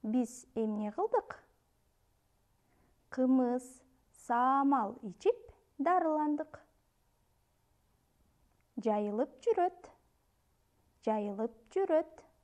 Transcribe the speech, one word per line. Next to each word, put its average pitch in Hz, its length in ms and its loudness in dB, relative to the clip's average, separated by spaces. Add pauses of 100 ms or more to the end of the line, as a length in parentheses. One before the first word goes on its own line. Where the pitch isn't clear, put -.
Биз 233 520 -2
эмне 214 360 -4
кылдык? 415 440 -2 (1800)
Кымыз, 254 560 2 (580)
саамал 254 800 2
ичип - 480 -4 (240)
дарыландык. 302 840 0 (2250)
Жайылып 208 580 -2 (100)
жүрөт. 370 460 0 (1120)
Жайылып 214 480 -4 (140)
жүрөт. 330 580 -2 (180)